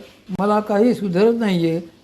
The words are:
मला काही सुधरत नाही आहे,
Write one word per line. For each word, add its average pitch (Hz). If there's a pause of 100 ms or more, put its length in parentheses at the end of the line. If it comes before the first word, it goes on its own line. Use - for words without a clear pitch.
(380)
मला 208
काही 214
सुधरत 202
नाही 180
आहे, 165 (240)